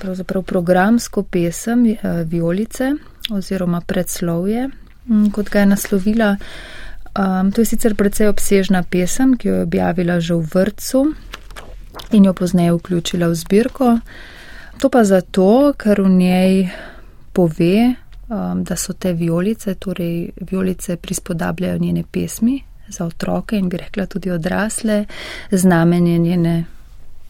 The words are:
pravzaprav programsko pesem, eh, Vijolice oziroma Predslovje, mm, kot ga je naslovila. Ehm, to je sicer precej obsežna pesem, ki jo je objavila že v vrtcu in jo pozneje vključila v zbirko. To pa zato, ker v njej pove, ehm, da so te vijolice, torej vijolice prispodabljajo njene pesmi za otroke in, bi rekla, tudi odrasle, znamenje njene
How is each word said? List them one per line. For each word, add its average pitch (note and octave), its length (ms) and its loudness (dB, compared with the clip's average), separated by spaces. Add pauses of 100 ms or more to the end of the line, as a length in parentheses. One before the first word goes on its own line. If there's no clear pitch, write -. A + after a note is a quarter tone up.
pravzaprav F#3 420 -6
programsko F#3 800 2
pesem, F#3+ 640 0
eh, G#3+ 100 2 (280)
Vijolice F3 680 -2 (380)
oziroma F#3 500 -2
Predslovje, F#3 880 -2 (380)
mm, G#3+ 240 4
kot G3+ 200 -4
ga G#3 100 4
je G3+ 60 6
naslovila. G3+ 720 2 (800)
Ehm, F#3+ 360 0
to G3+ 100 0
je A3+ 40 2
sicer G#3+ 300 2
precej G#3 340 2
obsežna G3 540 4
pesem, G#3+ 540 2
ki G3+ 120 -4
jo F#3+ 60 2
je F#3 80 0
objavila F3 580 0
že E3+ 140 0
v E3 200 0
vrtcu C4 600 0 (960)
in G#3 120 8
jo F#3+ 100 6
pozneje F3 380 2
vključila E3+ 560 -2
v E3+ 60 2
zbirko. A#3 640 2 (800)
To C#4 100 2
pa B3 160 6
zato, G3 720 4
ker G3+ 260 2
v F#3+ 60 4
njej F#3 600 4 (640)
pove, F#3 640 2 (360)
ehm, F#3 320 -4
da F3 140 -4
so - 160 -6
te F3+ 200 -2
vijolice, F3 640 -2
torej E3+ 560 -6 (100)
vijolice F#3 560 -4
prispodabljajo F3 800 -4
njene E3+ 320 -2
pesmi A3+ 520 -2 (260)
za F3+ 180 -8
otroke F3+ 520 -4
in, F#3+ 100 0
bi F3 80 -4
rekla, - 300 -6
tudi F#3 240 -6
odrasle, F#3+ 760 -2 (460)
znamenje F3 680 4
njene E3+ 460 0 (640)